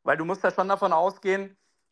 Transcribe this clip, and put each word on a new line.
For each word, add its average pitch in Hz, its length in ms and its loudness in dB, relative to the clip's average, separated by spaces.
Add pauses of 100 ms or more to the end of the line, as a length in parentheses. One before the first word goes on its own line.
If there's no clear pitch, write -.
Weil 139 140 2
du 156 80 -4
musst 180 180 -4
ja 180 80 2
schon 185 160 -2
davon 196 260 2
ausgehen, 196 640 -2 (340)